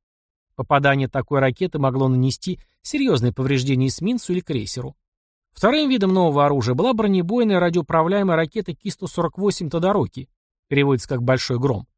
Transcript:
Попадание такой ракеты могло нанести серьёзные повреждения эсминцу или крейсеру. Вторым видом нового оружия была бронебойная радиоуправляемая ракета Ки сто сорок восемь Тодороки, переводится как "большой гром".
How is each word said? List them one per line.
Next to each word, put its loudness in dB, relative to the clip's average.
Попадание 2
такой -2
ракеты 0
могло 0
нанести 0
серьёзные 0
повреждения 0
эсминцу -4
или -4
крейсеру. -8
Вторым 2
видом 2
нового 4
оружия 0
была 0
бронебойная 2
радиоуправляемая 2
ракета -4
Ки -10
сто -8
сорок -4
восемь -2
Тодороки, -2
переводится 0
как -4
"большой 0
гром". -2